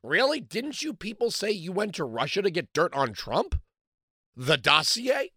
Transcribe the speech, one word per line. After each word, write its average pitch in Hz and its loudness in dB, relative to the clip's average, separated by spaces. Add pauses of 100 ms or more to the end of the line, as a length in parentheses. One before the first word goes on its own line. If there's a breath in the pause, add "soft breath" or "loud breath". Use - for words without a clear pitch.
Really? 247 2
Didn't 233 -6
you 302 -4
people 226 -2
say 208 -2
you 185 -4
went 208 -2
to 170 -2
Russia 123 -2
to 190 2
get 165 -4
dirt 160 2
on 135 2
Trump? 170 -2 (720)
The 131 0
dossier? 226 2